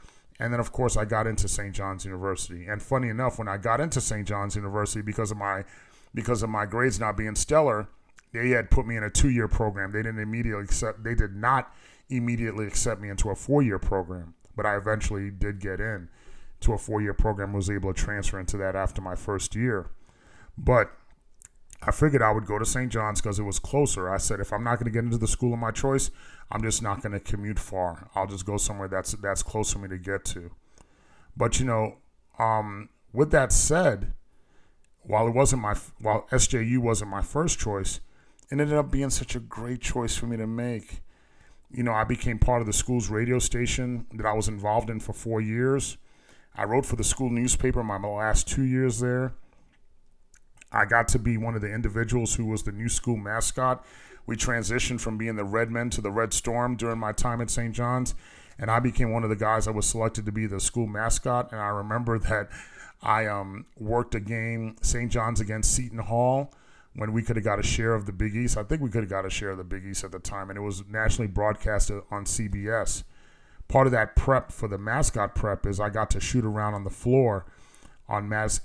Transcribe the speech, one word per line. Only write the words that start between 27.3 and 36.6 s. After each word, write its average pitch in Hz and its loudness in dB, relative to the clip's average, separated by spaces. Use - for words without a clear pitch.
far. 85 -4
I'll 95 0
just 98 -8
go 101 -2
somewhere 98 -2
that's, 95 -4
that's 98 -2
close - -2
for 101 -4
me 98 -8
to 92 -8
get 95 -4
to." 87 -6
But, 117 2
you 131 2
know, 110 0
um, 107 0
with 147 2
that 139 6
said, 151 4
while 110 2
it 117 0
wasn't 135 4
my 104 0
f-, - -4
while 107 0
S 131 4
J 113 0